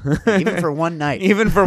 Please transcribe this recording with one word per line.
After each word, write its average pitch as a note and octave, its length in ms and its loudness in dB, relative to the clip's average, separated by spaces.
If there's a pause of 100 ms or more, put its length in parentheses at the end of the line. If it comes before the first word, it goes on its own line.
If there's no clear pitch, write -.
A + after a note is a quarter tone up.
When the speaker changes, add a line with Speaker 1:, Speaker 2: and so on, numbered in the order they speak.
Speaker 1:
<laughs> D3 260 -2
Even G3 320 0
for F3 120 -2
one E3 260 -4
night. D3 240 -4
Speaker 2:
<laughs> - 0 -
Even G#3 300 2
for - 160 4